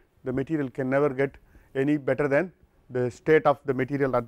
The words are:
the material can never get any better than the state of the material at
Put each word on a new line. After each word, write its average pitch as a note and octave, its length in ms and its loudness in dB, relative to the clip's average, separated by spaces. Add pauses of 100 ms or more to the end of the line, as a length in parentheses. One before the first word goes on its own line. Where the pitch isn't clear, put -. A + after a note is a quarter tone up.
(240)
the B2+ 100 -6
material C#3 360 -2
can B2+ 200 -6
never C#3+ 200 2
get C3+ 280 -2 (380)
any C#3+ 200 0
better C#3 320 -2
than D3+ 240 0 (380)
the B2 200 -2
state D#3 360 2
of C#3+ 200 2
the C3+ 80 -2
material C3 420 -2
at A#2+ 120 0